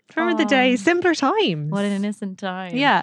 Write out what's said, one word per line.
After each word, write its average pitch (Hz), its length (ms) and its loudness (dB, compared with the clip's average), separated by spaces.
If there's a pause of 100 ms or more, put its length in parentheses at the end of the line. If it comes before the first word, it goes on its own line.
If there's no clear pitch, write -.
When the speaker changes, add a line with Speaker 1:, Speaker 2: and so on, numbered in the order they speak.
(140)
Speaker 1:
Remember 330 220 0
the 311 100 0
Speaker 2:
Oh. - 20 -2
Speaker 1:
days, 254 340 2
simpler 349 320 2
times. 262 580 0
Speaker 2:
What 202 140 -2
an 202 60 -2
innocent 202 460 -6
time. 185 380 -6
Speaker 1:
Yeah. 254 260 2